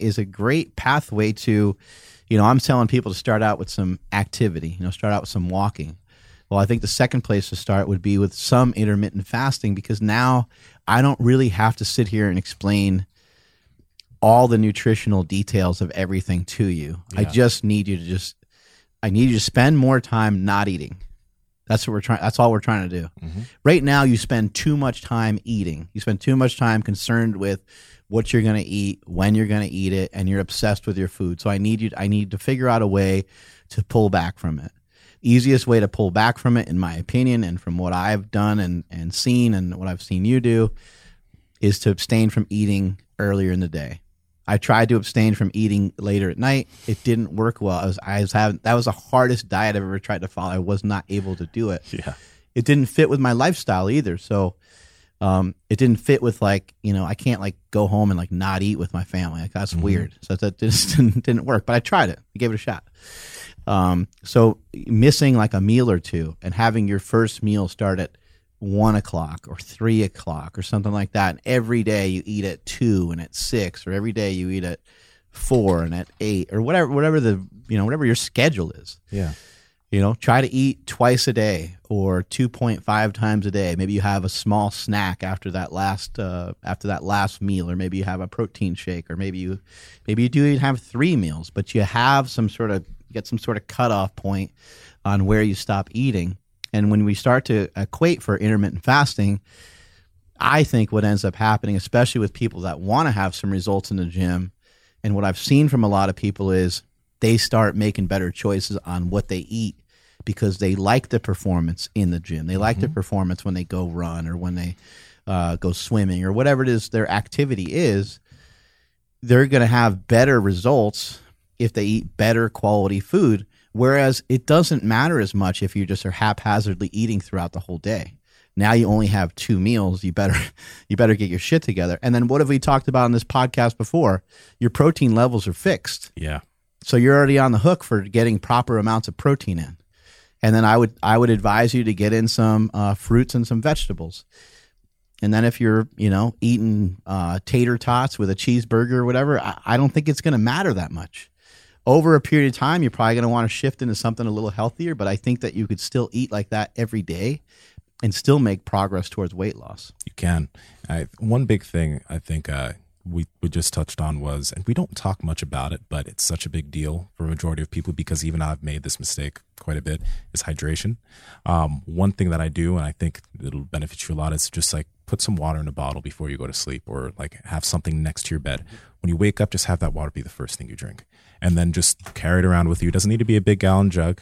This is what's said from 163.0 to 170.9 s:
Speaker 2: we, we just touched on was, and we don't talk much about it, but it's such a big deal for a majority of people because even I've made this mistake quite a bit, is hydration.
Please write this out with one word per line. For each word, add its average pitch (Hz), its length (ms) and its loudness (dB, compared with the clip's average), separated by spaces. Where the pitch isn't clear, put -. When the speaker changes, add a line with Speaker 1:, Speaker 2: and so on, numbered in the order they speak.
Speaker 2:
we, 85 220 -4
we 87 60 0
just 82 240 -2
touched - 280 -6
on 76 200 -4
was, 71 320 -6
and 95 140 -10
we 117 80 0
don't 175 200 -4
talk - 300 -6
much 80 180 -6
about 69 300 -6
it, - 160 -10
but 73 180 -6
it's - 160 -10
such - 220 -4
a 78 60 -10
big 73 200 -6
deal 78 440 -6
for 82 100 -8
a 80 40 -4
majority 80 340 -4
of 78 80 -10
people 85 240 -6
because 78 300 -6
even 80 180 -4
I've 76 200 -6
made 73 200 -8
this - 180 -8
mistake 71 400 -8
quite 76 200 -6
a 67 40 -8
bit, 78 200 -6
is - 100 -6
hydration. 80 540 -4